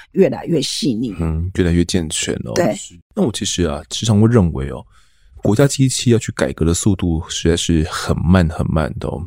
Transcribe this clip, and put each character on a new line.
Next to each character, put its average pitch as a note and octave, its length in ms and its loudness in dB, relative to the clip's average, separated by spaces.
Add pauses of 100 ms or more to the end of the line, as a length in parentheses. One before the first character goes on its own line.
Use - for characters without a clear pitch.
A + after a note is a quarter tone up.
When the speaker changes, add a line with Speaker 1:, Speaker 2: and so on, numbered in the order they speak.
(120)
Speaker 1:
越 F#3 180 4
来 - 160 -6
越 D#3 160 0
细 - 320 -2
腻。 G#2+ 280 -4
Speaker 2:
嗯， E2 340 -2
越 - 80 2
来 F2 80 2
越 E2+ 140 4
健 F2 240 -2
全 - 340 -4
哦。 A#1+ 120 -10
Speaker 1:
对。 - 200 0 (400)
Speaker 2:
那 G#3 80 0
我 C3 80 0
其 - 140 -6
实 - 180 -2
啊， D2 180 -2 (120)
时 - 120 -6
常 G#2+ 140 4
会 A2 80 6
认 G#2+ 240 4
为 C2+ 180 -6
哦， B1+ 160 -10 (520)
国 G2+ 180 0
家 C#3+ 120 4
机 C3+ 220 2
器 - 220 0
要 A2 80 4
去 - 140 -6
改 C#2 200 -2
革 - 100 -2
的 D#2+ 80 2
速 F#2+ 240 2
度 F2 320 0
实 - 220 -2
在 E2+ 80 2
是 E2 320 0
很 - 340 -4
慢 F2 260 4
很 - 220 -4
慢 D#2 280 -2
的 - 80 -6
哦。 B1+ 200 -6